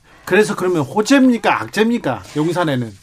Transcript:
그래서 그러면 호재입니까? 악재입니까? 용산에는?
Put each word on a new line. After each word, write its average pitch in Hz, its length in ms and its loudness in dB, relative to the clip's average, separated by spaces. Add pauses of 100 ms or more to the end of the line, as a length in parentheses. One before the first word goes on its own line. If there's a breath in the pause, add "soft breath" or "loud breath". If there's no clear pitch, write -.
(260 soft breath)
그래서 196 300 2
그러면 180 280 -2
호재입니까? 214 800 2
악재입니까? 196 580 -2 (160)
용산에는? 151 640 -2